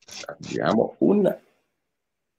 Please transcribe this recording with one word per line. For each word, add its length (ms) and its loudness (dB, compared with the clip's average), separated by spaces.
abbiamo 760 -2
un 380 2